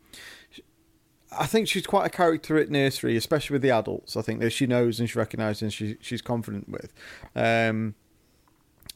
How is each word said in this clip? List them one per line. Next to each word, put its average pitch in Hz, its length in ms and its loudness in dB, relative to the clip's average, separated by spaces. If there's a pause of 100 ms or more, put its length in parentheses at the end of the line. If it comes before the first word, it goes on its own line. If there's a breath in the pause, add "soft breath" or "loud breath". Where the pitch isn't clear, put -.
(1400 loud breath)
I - 80 -2
think 220 220 2
she's - 180 -2
quite 196 200 2
a 170 40 -2
character 165 480 2
at 147 120 2
nursery, 135 460 2
especially 143 380 0
with 127 80 2
the 135 80 6
adults. 107 460 0
I 110 60 0
think 110 180 -4
that 113 100 2
she 135 160 0
knows 120 320 2
and 117 100 0
she 120 100 -4
recognises 110 440 -2
and 107 100 -2
she, 110 280 -6
she's - 220 -8
confident 110 460 -4
with. - 240 -12 (440 loud breath)
Um, 113 580 2 (1000)